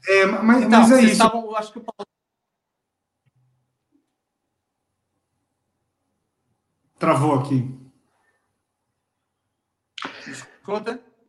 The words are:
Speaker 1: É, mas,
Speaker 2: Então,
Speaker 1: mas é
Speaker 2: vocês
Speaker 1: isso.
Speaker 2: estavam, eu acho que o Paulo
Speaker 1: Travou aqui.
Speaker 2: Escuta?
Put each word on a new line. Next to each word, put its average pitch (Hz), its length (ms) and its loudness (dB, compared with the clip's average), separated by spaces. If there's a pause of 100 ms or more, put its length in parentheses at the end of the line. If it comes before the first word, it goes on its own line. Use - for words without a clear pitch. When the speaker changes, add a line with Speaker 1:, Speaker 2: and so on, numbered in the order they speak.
Speaker 1:
É, 196 180 2
mas, 226 380 0
Speaker 2:
Então, 226 180 4
Speaker 1:
mas 226 100 6
é 262 40 6
Speaker 2:
vocês 247 80 6
Speaker 1:
isso. 220 100 4
Speaker 2:
estavam, 226 320 0
eu 214 100 -10
acho 214 160 -8
que 240 60 -20
o 226 60 -18
Paulo 202 220 -16 (4000)
Speaker 1:
Travou 151 420 -2
aqui. 131 400 -6 (2500)
Speaker 2:
Escuta? 220 720 -14 (300)